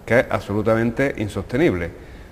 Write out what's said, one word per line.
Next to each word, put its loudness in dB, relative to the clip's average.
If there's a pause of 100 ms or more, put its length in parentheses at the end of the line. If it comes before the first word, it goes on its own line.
que 6
es 4
absolutamente 0
insostenible. 0 (400)